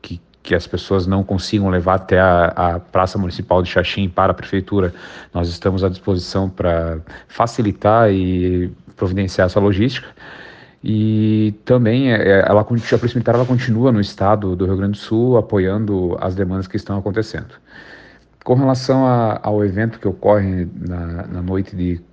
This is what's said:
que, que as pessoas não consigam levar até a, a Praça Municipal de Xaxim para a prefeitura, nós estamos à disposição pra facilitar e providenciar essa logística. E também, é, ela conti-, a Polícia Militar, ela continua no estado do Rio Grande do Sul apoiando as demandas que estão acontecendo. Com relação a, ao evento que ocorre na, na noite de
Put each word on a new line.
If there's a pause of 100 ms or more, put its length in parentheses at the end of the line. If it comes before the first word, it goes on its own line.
que, (220)
que
as
pessoas
não
consigam
levar
até
a, (100)
a
Praça
Municipal
de
Xaxim
para
a
prefeitura, (400)
nós
estamos
à
disposição
pra (280)
facilitar
e (240)
providenciar
essa
logística. (760)
E (100)
também,
é,
ela
conti-,
a
Polícia
Militar,
ela
continua
no
estado
do
Rio
Grande
do
Sul
apoiando
as
demandas
que
estão
acontecendo. (920)
Com
relação
a,
ao
evento
que
ocorre
na,
na
noite
de (120)